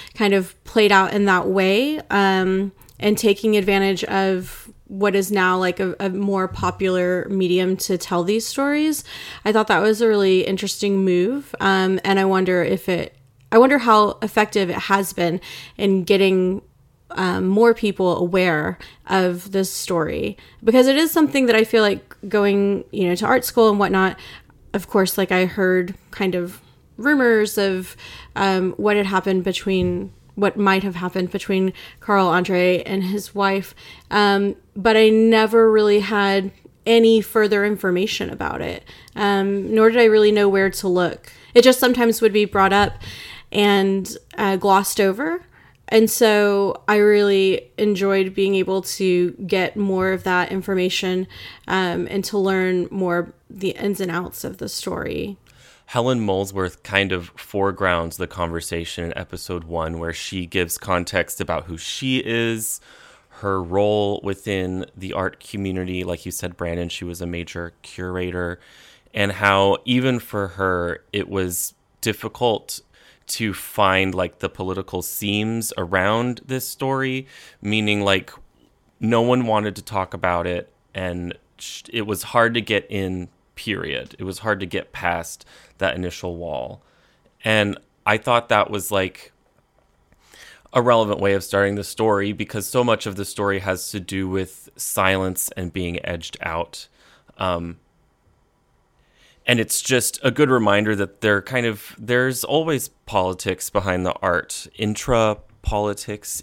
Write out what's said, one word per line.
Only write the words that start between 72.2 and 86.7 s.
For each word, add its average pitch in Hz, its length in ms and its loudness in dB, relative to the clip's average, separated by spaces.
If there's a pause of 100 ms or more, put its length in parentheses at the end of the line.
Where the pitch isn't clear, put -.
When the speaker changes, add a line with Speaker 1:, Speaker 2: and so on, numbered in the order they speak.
Speaker 2:
to 110 280 -4
find, 95 600 0
like, 90 260 -4
the 95 100 -4
political 92 500 -8
seams 107 800 -4
around 104 640 -2
this 131 220 -8
story, 131 600 -6 (340)
meaning, 104 420 0
like, 98 280 0 (720)
no 117 220 2
one 123 240 2
wanted 107 300 -2
to - 60 -16
talk 95 300 -6
about 87 340 -2
it, 90 240 -6 (240)
and 90 400 -8 (240)
sh-, - 320 -16
it 110 160 -4
was 104 160 -4
hard 117 300 2
to 117 80 0
get 101 300 -2
in, 92 380 -6 (260)
period. 76 640 -8
It - 60 -10
was 92 160 -10
hard 107 200 -2
to 98 60 -8
get - 260 -8
past 85 540 -6 (320)
that 87 180 -2
initial 90 400 -8
wall. 82 460 -10 (600)